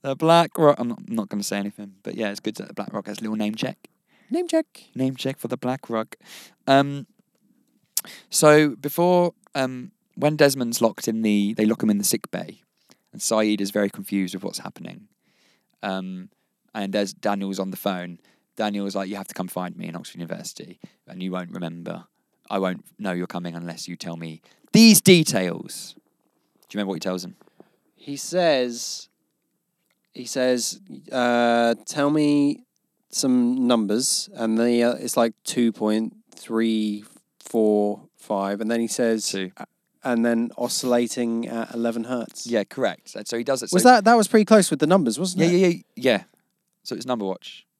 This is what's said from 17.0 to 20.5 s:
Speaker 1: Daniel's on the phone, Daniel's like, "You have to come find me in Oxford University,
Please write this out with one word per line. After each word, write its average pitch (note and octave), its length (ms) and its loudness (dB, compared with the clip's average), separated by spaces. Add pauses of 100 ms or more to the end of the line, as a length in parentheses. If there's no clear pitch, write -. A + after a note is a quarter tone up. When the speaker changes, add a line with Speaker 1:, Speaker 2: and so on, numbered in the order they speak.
Speaker 1:
Daniel's G2 460 -4
on F#2+ 120 -6
the F#2 60 -10
phone, F2+ 420 -8 (360)
Daniel's G2+ 400 -4
like, G2 140 -4
"You G2+ 60 -8
have G2 120 -12
to - 60 -16
come F#2 140 -8
find F2+ 300 -8
me F2 100 -12
in E2+ 80 -12
Oxford - 240 -16
University, E2+ 600 -14 (280)